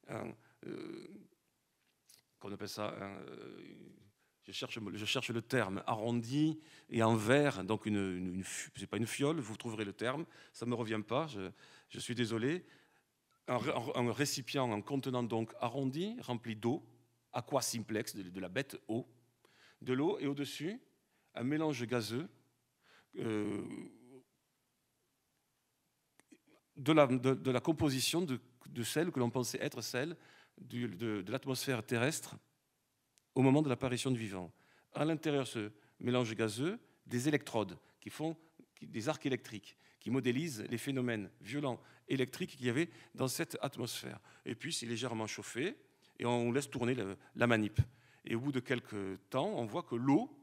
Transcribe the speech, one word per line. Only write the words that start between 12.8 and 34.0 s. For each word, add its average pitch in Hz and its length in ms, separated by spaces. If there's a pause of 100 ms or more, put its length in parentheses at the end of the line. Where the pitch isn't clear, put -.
Un 127 100
ré-, 113 140
un, 123 340
un 117 60
récipient, 135 600
un 104 80
contenant 127 440
donc 113 360
arrondi, 139 600
rempli 117 340
d'eau, 117 280 (500)
aqua 123 280
simplex, 110 540
de, 101 80
de 90 180
la 90 80
bête 101 400
eau, 113 180 (760)
de 120 100
l'eau 143 280
et 147 60
au-dessus, 143 540 (540)
un - 80
mélange 143 420
gazeux, 117 440 (880)
euh, 104 420 (3250)
de 139 160
la, 147 160
de, 131 260
de 131 160
la 123 100
composition 156 600
de, 131 160 (300)
de 120 160
celle 160 260
que 139 80
l'on 120 120
pensait 123 300
être 123 200
celle 143 360 (440)
du, 120 280
de, 104 340
de 98 100
l'atmosphère 127 520
terrestre 127 520 (1000)
au 131 80
moment 135 200
de 147 60
l'apparition 127 440